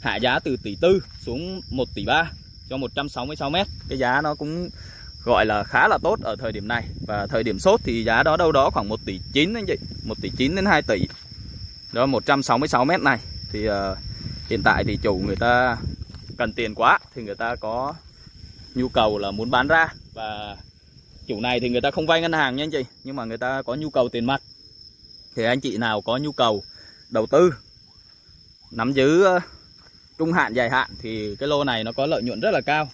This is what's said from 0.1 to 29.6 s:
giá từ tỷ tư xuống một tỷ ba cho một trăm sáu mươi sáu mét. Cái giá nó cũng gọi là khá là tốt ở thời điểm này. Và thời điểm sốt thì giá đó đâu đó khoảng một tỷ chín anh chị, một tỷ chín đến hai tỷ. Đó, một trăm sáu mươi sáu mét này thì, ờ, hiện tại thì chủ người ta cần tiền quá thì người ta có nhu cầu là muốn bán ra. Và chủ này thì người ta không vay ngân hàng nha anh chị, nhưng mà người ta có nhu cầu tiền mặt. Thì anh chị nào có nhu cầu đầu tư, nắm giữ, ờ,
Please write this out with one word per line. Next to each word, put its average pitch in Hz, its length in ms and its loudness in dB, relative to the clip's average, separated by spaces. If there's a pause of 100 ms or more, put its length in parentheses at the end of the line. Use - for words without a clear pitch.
giá 123 220 2
từ 135 240 -2
tỷ 101 180 -6
tư 185 200 4 (260)
xuống 170 340 -6 (100)
một 127 240 -2
tỷ 101 100 -6
ba 151 260 2 (400)
cho 127 60 -6
một 131 180 -6
trăm 143 140 -4
sáu 127 180 -8
mươi 151 100 -10
sáu 143 140 -4
mét. 185 160 -2 (220)
Cái 135 100 -6
giá 127 220 2
nó 151 140 -2
cũng 156 360 -6 (540)
gọi 110 220 4
là 104 180 0
khá 135 240 4
là 185 140 4
tốt 185 200 0
ở 110 140 -4
thời 113 160 -6
điểm 104 160 -8
này. 117 160 -4 (220)
Và 104 200 -2
thời 113 160 0
điểm 110 160 -2
sốt 202 260 4
thì 117 200 -2
giá 113 180 4
đó 156 140 4
đâu 160 160 4
đó 143 180 6
khoảng 107 180 -2
một 107 160 -4
tỷ 95 160 -6 (120)
chín 160 220 2
anh 226 120 -6
chị, 160 100 0 (280)
một 107 160 -6
tỷ - 160 -6
chín 135 200 0
đến 196 100 0
hai 160 160 4
tỷ. - 260 0 (840)
Đó, 120 140 2
một 127 200 0
trăm 139 160 4
sáu 123 160 2
mươi 151 100 0
sáu 127 160 4
mét 170 160 2
này 135 180 2 (340)
thì, 104 140 -4
ờ, 98 300 0 (520)
hiện 110 140 0
tại 101 220 4
thì 104 180 0
chủ 98 240 2
người 98 100 0
ta 120 400 4 (600)
cần 117 160 -2
tiền 110 220 -4
quá 120 240 6 (160)
thì 123 80 -10
người 101 120 -8
ta 117 220 -4
có 120 380 -6 (800)
nhu 127 140 0
cầu 110 300 2
là 98 120 -4
muốn 107 200 -4
bán 131 180 4
ra. 160 260 4 (200)
Và 104 420 -10 (680)
chủ 107 140 -4
này 123 200 0
thì 123 80 -2
người 123 120 0
ta 139 100 0
không 160 160 -4
vay 165 140 4
ngân 165 120 -2
hàng 139 240 0
nha 143 80 -4
anh 156 60 -6
chị, 143 140 -4 (200)
nhưng 135 120 -10
mà 123 80 -6
người 113 140 -8
ta 131 240 -4
có 135 120 -4
nhu 151 160 -6
cầu 123 180 2
tiền 117 160 -2
mặt. 131 180 0 (960)
Thì 113 80 -2
anh 127 160 2
chị 104 160 -4
nào 110 240 0
có 113 160 -2
nhu 147 160 -4
cầu 110 300 4 (480)
đầu 110 160 2
tư, 170 240 6 (1200)
nắm 117 220 0
giữ, 143 300 6
ờ, 185 180 6 (800)